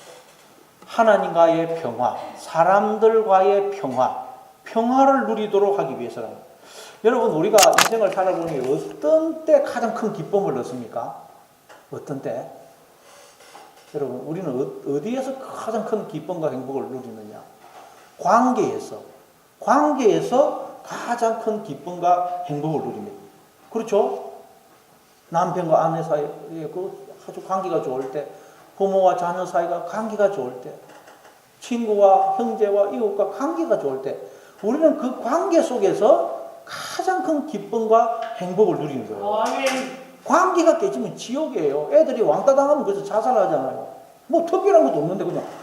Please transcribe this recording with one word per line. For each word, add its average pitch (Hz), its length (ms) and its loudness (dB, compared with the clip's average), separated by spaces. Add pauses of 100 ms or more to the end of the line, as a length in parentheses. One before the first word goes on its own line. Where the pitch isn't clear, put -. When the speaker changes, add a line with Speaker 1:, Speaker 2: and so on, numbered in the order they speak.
(840)
Speaker 1:
하나님과의 165 960 4
평화, 117 360 -2 (200)
사람들과의 202 1300 4
평화, 127 540 -2 (380)
평화를 254 640 4
누리도록 202 520 2
하기 127 200 -4
위해서랍니다. 110 440 -10 (640)
여러분, 240 260 2
우리가 175 260 4 (120)
인생을 214 420 2
살아보니 165 480 -2 (140)
어떤 320 720 0
때 294 160 6
가장 233 320 -4
큰 208 200 -2
기쁨을 160 460 -2
얻습니까? 117 640 -10 (680)
어떤 135 300 -10
때? 123 280 -8 (1500)
여러분, 127 300 -4
우리는 165 240 -6
어-, - 480 -4
어디에서 269 420 -4
가장 - 460 -6
큰 202 220 -4
기쁨과 156 420 -6
행복을 127 400 -6
누리느냐? 110 520 -14 (800)
관계에서, 220 800 0 (600)
관계에서 254 1120 2 (140)
가장 226 560 -4
큰 214 240 -4
기쁨과 175 840 -2
행복을 147 340 -4
누립니다. 104 360 -10 (540)
그렇죠? - 600 -2 (1000)
남편과 170 560 2
아내 165 160 0
사이에 151 260 -2 (460)
그 - 420 -10 (120)
아주 - 180 -14
관계가 175 380 -2
좋을 131 280 -6
때, 147 160 -6 (500)
부모와 190 400 4
자녀 180 280 -4
사이가 170 400 -2
관계가 208 460 0
좋을 123 300 -8
때, - 120 -14 (840)
친구와 202 800 4
형제와 208 540 0
이웃과 226 400 -2
관계가 320 480 -2
좋을 131 220 -4
때, - 160 -8 (460)
우리는 285 340 2
그 247 240 -6
관계 330 400 2
속에서 233 760 2 (240)
가장 - 600 -4
큰 302 220 0
기쁨과 220 760 0 (160)
행복을 180 400 2
누리는 135 300 -6
거예요. 202 260 -4
Speaker 2:
아멘. 254 320 -2 (600)
Speaker 1:
관계가 330 540 4
깨지면 202 360 -4
지옥이에요. 196 760 -4
애들이 277 300 4
왕따 185 340 4
당하면 277 280 2
그래서 196 200 -2
자살하잖아요. 185 840 0 (400)
뭐 311 180 2
특별한 370 400 4
것도 160 140 0
없는데 175 260 -2
그냥 156 180 -4 (200)